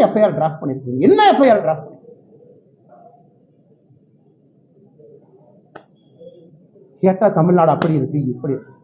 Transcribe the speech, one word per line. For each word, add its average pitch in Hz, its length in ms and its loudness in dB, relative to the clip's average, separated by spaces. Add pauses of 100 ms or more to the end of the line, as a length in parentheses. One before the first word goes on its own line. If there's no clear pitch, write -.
எஃப் 208 140 0
ஐ 214 80 2
ஆர் 156 100 -2
டிராஃப்ட் 156 240 -4
பண்ணிருக்கீங்க? 127 460 -8
என்ன 403 120 6 (120)
எஃப் 277 140 2
ஐ 254 80 4
ஆர் 202 120 0
டிராஃப்ட் 156 200 -4
பண்ணிருக்கீங்க? - 100 -20 (4000)
கேட்டா 190 240 0 (120)
தமிழ்நாடு 170 340 2
அப்படி 160 260 -2
இருக்கு, 147 200 -6 (140)
இப்படி 135 200 -8
இருக்கு. - 180 -12 (120)